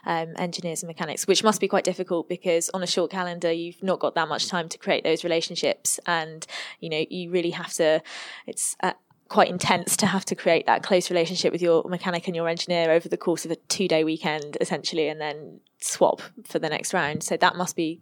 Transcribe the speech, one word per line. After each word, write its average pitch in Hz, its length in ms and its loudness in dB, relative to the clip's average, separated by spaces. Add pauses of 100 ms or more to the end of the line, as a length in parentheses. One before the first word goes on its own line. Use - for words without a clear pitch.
um, 165 320 -2
engineers 175 460 -4
and 175 40 -12
mechanics, 160 400 -6
which 185 160 4
must 214 160 6
be 196 80 0
quite 196 160 2
difficult 180 460 -2
because 175 400 0
on 185 140 -4
a 175 40 -4
short 175 240 0
calendar, 175 400 -2
you've 170 300 -6
not 190 180 2
got - 160 0
that 165 140 2
much 143 180 -2
time 170 220 -2
to - 80 -10
create - 260 0
those 160 200 2
relationships. - 800 -2
And, 160 400 -2 (340)
you 170 100 -8
know, 156 200 0
you 175 220 -8
really 170 200 0
have 170 220 -8
to, 156 280 4 (440)
it's, - 380 -6
uh, 185 100 0 (360)
quite 196 200 6
intense - 480 2
to - 80 2
have 185 180 2
to - 120 -4
create 165 320 2
that 117 160 4
close 180 260 2
relationship 175 420 2
with 170 100 -2
your 170 280 4
mechanic 175 380 -2
and 175 80 -2
your 165 120 -2
engineer 170 440 2
over 170 180 4
the - 80 -2
course - 280 0
of 165 60 -4
a 160 40 -2
two-day 165 480 0
weekend, 156 580 -2
essentially, 160 460 -2
and 156 120 -4
then 151 400 -8 (200)
swap - 420 2 (240)
for - 140 -4
the 156 100 -4
next - 240 -6
round. 160 300 0
So - 140 -2
that 175 180 4
must 180 200 -4
be 165 260 -2